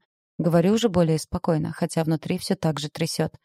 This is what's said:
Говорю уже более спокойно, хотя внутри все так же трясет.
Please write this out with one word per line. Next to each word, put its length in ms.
Говорю 340
уже 160
более 300
спокойно, 540
хотя 300
внутри 360
все 160
так 260
же 80
трясет. 440